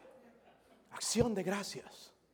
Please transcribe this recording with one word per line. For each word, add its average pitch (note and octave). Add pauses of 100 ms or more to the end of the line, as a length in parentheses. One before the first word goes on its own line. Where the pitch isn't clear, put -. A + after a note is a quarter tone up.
(920)
Acción A#3
de F#3+
gracias. - (220)